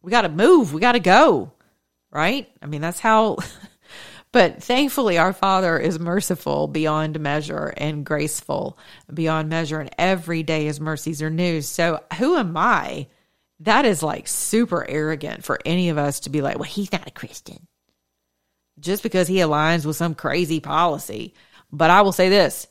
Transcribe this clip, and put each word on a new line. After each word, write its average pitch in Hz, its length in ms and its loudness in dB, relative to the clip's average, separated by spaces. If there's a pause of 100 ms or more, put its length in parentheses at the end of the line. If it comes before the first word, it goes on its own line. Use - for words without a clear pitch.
We 180 80 -12
gotta 220 180 2
move. 208 440 6
We 156 80 -4
gotta 240 200 4
go, 185 520 6 (580)
right? 202 380 -2 (120)
I - 60 -16
mean, 147 140 -8
that's 170 200 -6
how, 220 380 2 (460)
<laughs> - 480 -20
but 190 300 4
thankfully 247 560 0
our 180 140 4
Father 185 460 2
is 160 220 -2
merciful 170 680 -2
beyond 156 540 -2
measure 147 560 -4
and 147 280 -6
graceful - 760 -6 (340)
beyond 160 380 -2
measure, 160 300 -4
and 135 180 -10
every 170 440 -2
day 156 220 -2
his 151 160 -4
mercies 156 420 -6
are 156 80 -4
new. 165 320 -2
So 165 380 -2 (180)
who 302 180 2
am 180 200 -2
I? 160 500 0 (540)
That 220 260 4
is, 175 160 2
like, - 240 -4
super - 600 -2
arrogant 151 580 -6
for - 200 -4
any 175 240 0
of 156 80 0
us 143 240 -2
to 147 100 -12
be 143 120 -2
like, 135 160 -4
"Well, - 60 -6
he's - 280 -6
not - 140 -6
a - 60 -18
Christian - 540 -18 (1120)
just 185 220 -4
because 185 260 0
he 190 80 0
aligns 156 500 2
with 156 100 -2
some 165 200 -2
crazy 160 420 -2
policy." 151 760 -4 (380)
But 160 180 4
I 196 120 8
will 196 100 4
say 185 160 4
this 196 420 2